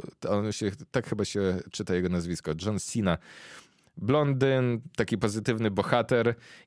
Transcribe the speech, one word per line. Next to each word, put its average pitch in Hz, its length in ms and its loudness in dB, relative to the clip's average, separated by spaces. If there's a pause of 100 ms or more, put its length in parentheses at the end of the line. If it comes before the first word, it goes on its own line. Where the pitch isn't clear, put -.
(200)
to - 100 -4
on 104 220 0
się, 104 180 -2 (200)
tak 123 180 -2
chyba 104 160 -2
się 95 340 0 (140)
czyta 92 220 -4
jego 90 140 2
nazwisko, 85 440 -2 (140)
John 104 120 -2
Cena. 95 400 0 (800)
Blondyn, 131 840 2 (160)
taki 113 220 0
pozytywny 110 520 0
bohater 117 640 2 (320)